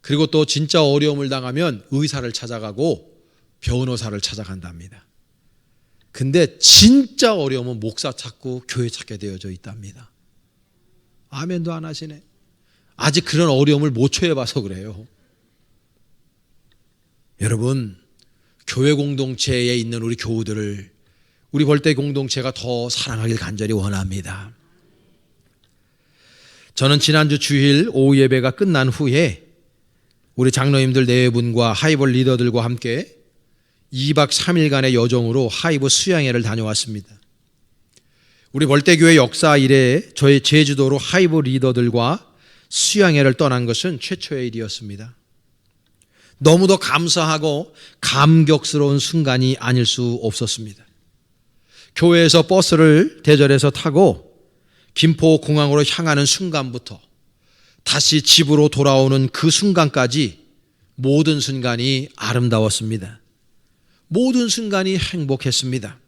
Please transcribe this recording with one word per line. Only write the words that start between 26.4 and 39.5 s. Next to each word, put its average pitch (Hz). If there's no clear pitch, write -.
저는 139
지난주 151
주일 143
오후 135
예배가 131
끝난 156
후에 135
우리 127
장로님들 131
네 123
분과 117
하이볼 139
리더들과 123
함께 120
이 135
박 147
삼 175
일간의 135
여정으로 120
하이브 143
수양회를 135
다녀왔습니다. 107
우리 143
벌떼교회 160
역사 147